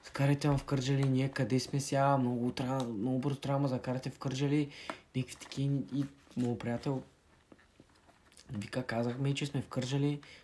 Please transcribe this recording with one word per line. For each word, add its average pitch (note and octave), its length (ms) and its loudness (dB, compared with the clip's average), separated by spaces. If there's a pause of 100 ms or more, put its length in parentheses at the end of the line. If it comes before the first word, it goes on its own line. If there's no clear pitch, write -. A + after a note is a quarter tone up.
закарайте C#3+ 440 2
ме C#3 80 4
в C#3 60 -2
Кърджали, C3+ 400 2
ние C3+ 260 4
къде B2+ 300 2
сме C#3 200 -2
сега, C#3 380 4
много B2 340 2
трябва, C3 320 -2
много A#2+ 360 0
бързо C3+ 200 -2
трябва C#3 200 0
да C#3+ 40 2
ме C#3+ 60 2
закарате B2+ 400 -2
в - 100 -14
Кърджали“, C#3+ 500 0 (460)
някакви C3 200 -4
такива. C#3 400 -2 (200)
И C#3 100 0 (320)
моят A#2+ 220 0
приятел B2 420 -2 (1500)
вика: A2 320 -6
„Казахме, B2 500 0
че C#3+ 120 -2
сме C#3 160 -4
в - 60 -10
Кърджали“, C#3 520 0 (240)